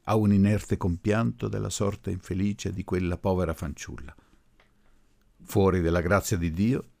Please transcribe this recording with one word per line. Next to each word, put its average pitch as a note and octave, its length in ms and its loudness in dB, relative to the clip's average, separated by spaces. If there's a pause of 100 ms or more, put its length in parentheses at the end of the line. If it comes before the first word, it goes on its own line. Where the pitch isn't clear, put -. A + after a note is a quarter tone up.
a G#2+ 120 0
un G#2 160 4
inerte G2+ 460 4
compianto G#2+ 720 -2
della G#2 240 -6
sorte G2+ 400 -4
infelice F#2+ 600 -4
di F#2 120 -8
quella F2+ 340 -2
povera F2+ 380 -2
fanciulla. - 600 -10 (1300)
Fuori F#2+ 380 4
della E2+ 200 2
grazia F#2 360 2
di E2+ 140 -2
Dio G#2+ 360 0 (140)